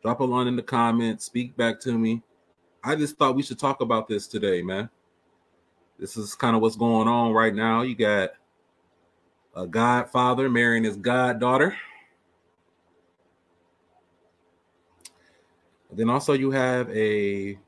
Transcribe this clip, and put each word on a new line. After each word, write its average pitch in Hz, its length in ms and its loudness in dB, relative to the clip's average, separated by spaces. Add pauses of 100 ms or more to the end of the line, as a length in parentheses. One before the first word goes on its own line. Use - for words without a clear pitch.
Drop 113 180 -4
a 135 60 0
one 123 240 0
in 123 80 -2
the 113 40 -4
comments. 117 600 0
Speak 123 320 -6
back 117 260 0
to 120 160 -2
me. 113 240 0 (640)
I 147 140 -2
just 147 200 -4
thought 135 180 2
we 139 80 0
should 123 160 -10
talk 139 200 -2
about 113 300 0
this 104 180 -4
today, 95 340 -2
man. 95 280 -6 (1080)
This 98 200 -12
is 104 180 -10
kinda 113 240 2
what's 110 160 2
going 113 320 2
on 117 240 2
right 110 240 4
now. 113 280 0
You 127 120 -4
got 104 360 2 (1200)
a 90 100 -8
godfather 123 840 2
marrying 117 340 2
his 104 140 -2
goddaughter. 123 800 2 (4000)
Then 113 160 0
also 139 240 0
you 135 180 0
have 127 380 0
a 101 680 -2 (100)